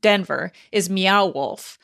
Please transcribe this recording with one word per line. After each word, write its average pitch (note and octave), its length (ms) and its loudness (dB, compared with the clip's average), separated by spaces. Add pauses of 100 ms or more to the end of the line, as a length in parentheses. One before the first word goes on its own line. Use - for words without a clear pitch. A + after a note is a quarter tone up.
Denver, F#3 500 0 (200)
is G3+ 180 -2
Meow F#3+ 380 2
Wolf, - 560 -6